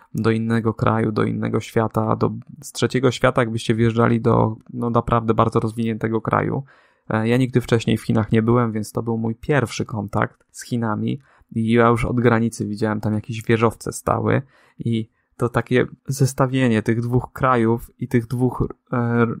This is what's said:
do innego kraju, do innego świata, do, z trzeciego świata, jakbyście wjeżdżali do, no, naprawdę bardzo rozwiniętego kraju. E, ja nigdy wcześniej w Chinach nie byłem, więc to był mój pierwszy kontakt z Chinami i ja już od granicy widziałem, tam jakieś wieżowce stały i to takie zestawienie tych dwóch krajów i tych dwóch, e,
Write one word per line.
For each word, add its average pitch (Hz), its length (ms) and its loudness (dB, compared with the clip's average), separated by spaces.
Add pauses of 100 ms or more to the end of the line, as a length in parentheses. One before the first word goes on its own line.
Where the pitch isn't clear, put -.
(160)
do 110 160 0
innego 113 420 0
kraju, 110 380 0
do 110 120 0
innego 110 360 -2
świata, 113 560 -2
do, 113 160 0 (300)
z - 100 -16
trzeciego 127 400 0
świata, 127 300 2
jakbyście 117 340 -2
wjeżdżali 117 460 2
do, 113 340 2 (180)
no, 120 160 -4
naprawdę 117 440 0
bardzo 113 260 2
rozwiniętego 113 640 -2
kraju. 110 420 0 (460)
E, 110 180 0
ja 120 100 2
nigdy 127 240 2
wcześniej 113 360 0
w - 60 -8
Chinach 113 280 0
nie 113 100 4
byłem, 117 300 2
więc 107 200 -6
to 117 120 -4
był 113 140 -4
mój 113 180 -4
pierwszy 127 500 -2
kontakt 107 640 -4
z - 140 -16
Chinami 117 540 -2 (320)
i 113 200 0
ja 117 160 6
już 117 180 2
od 123 140 0
granicy 117 460 2
widziałem, 107 360 -2
tam 107 120 0
jakieś 113 300 -4
wieżowce 113 480 0
stały 110 500 0 (380)
i 113 300 -4 (280)
to 123 120 -2
takie 120 360 0 (220)
zestawienie 131 760 0
tych 117 200 0
dwóch 120 320 -2
krajów 120 680 0
i 117 80 -8
tych 117 200 0
dwóch, 123 400 0 (260)
e, 117 340 2 (140)